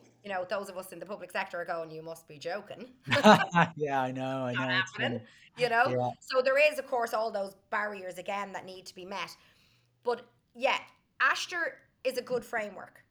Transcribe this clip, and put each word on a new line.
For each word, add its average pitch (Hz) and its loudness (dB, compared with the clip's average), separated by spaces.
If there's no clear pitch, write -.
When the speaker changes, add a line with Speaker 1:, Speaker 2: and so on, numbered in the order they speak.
Speaker 1:
you 202 -10
know, 185 -4
those 196 -6
of 180 -14
us 185 -12
in 170 -12
the 170 -12
public 185 -12
sector 190 -4
are 170 -6
going, 165 -4
"You 160 -12
must 160 -14
be 151 -18
joking." 196 -10
<laughs> - -
Speaker 2:
<laughs> - 8
Yeah, 139 0
I 131 -2
know, 131 -4
I 123 -2
Speaker 1:
Not 127 -2
Speaker 2:
know. 180 2
It's 185 -2
Speaker 1:
happening, 214 -4
Speaker 2:
funny. - -12
Speaker 1:
you 240 4
know? 233 4
Speaker 2:
Yeah. 247 0
Speaker 1:
So 262 0
there 269 4
is, 294 6
of 262 -6
course, 233 0
all 226 0
those 196 -4
barriers 202 -4
again 196 -6
that 185 -10
need 185 -16
to - -18
be 180 -14
met. 185 -8
But 233 -4
yeah, 240 0
Ashter 320 0
is 247 -2
a 240 -2
good 247 -4
framework. 208 -8